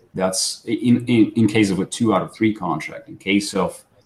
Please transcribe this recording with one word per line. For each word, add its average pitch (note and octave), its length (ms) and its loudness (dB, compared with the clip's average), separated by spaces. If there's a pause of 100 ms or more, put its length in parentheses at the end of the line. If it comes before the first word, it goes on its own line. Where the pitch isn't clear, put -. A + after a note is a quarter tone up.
(220)
That's - 440 -4
in, A#2+ 300 2 (180)
in, G#2+ 260 4
in A2 80 6
case G#2+ 260 2
of F2 60 -4
a F2+ 60 -2 (120)
two A#2 160 0
out F2+ 120 2
of D#2+ 120 -12
three A2 160 2
contract. D#2 540 -6
In - 100 -16 (140)
case G2+ 180 2 (140)
of F2 60 -2 (360)